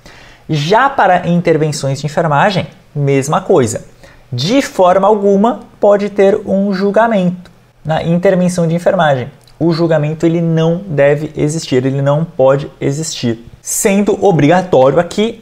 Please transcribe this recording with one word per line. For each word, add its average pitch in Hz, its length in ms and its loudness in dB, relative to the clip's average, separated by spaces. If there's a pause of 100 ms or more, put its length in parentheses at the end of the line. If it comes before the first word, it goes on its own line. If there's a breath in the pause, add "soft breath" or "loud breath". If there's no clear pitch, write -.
(460 loud breath)
Já 185 440 0
para 190 360 2
intervenções 156 760 -2
de 151 60 -8
enfermagem, 165 600 0 (280)
mesma 139 460 0
coisa, 135 540 -2 (420 soft breath)
de 170 280 0
forma 190 440 2
alguma 202 540 2 (180)
pode 202 320 2
ter 196 340 2
um 196 280 -2
julgamento 196 800 0 (340)
na 156 180 -4
intervenção 180 640 0
de 160 80 -2
enfermagem. 156 560 0 (300)
O 170 120 0
julgamento, 160 540 -2
ele 170 140 0
não 165 480 0
deve 147 480 0
existir, 143 500 -2
ele 135 160 -2
não 143 220 0
pode 135 440 0 (120)
existir, 135 680 -6 (140)
sendo 196 640 0
obrigatório 160 720 4
aqui 208 440 -2